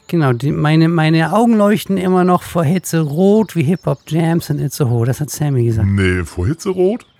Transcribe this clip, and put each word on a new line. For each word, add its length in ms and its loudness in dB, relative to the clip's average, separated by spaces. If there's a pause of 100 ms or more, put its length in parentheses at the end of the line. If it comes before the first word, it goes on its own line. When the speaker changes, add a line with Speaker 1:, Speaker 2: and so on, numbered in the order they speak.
Speaker 1:
Genau, 260 0
die, 180 -2
meine, 360 2
meine 460 0
Augen 240 2
leuchten 400 0
immer 260 0
noch 200 2
vor 200 -2
Hitze 380 -2
rot 540 0
wie 80 0
Hip-Hop-Jams 880 -2
in 80 -2
Itzehoe. 480 0
Das 140 -2
hat 100 -6
Sammy 340 0
gesagt. 220 0
Speaker 2:
Nee, 380 0
vor 200 -6
Hitze 240 -4
rot? 360 -2 (140)